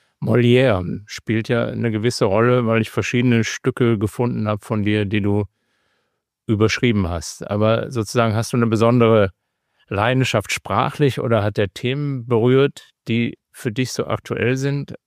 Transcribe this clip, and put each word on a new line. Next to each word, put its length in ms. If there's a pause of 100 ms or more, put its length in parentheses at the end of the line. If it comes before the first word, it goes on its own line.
(200)
Molière 840
spielt 440
ja 160
eine 260
gewisse 340
Rolle, 400
weil 160
ich 80
verschiedene 540
Stücke 560
gefunden 480
hab 160
von 200
dir, 220
die 160
du 220 (1040)
überschrieben 640
hast. 400
Aber 420
sozusagen, 440
hast 180
du 40
eine 100
besondere 640 (580)
Leidenschaft 640
sprachlich 680
oder 240
hat 140
der 160
Themen 520
berührt, 640 (180)
die 300 (140)
für 200
dich 200
so 160
aktuell 500
sind? 380 (120)